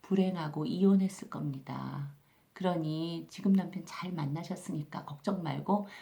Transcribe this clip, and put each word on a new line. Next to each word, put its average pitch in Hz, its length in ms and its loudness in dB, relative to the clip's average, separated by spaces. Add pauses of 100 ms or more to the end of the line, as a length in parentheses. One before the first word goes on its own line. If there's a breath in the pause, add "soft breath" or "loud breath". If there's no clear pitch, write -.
불행하고 170 640 2
이혼했을 190 640 4
겁니다. 135 800 -6 (420 soft breath)
그러니 165 760 -2
지금 196 220 2
남편 185 320 2
잘 - 280 -8
만나셨으니까 156 920 -4
걱정 180 380 -4
말고 156 460 0 (140)